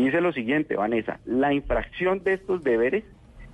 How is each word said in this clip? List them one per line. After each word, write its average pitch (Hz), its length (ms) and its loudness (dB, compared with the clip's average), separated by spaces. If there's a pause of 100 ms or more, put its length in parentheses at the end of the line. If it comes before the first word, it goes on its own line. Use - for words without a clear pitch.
dice 135 160 2
lo 175 140 2
siguiente, 139 420 -2
Vanessa, 110 500 -2
la 135 280 2
infracción 175 680 -2
de 190 120 0
estos 185 280 -4
deberes 127 440 2 (480)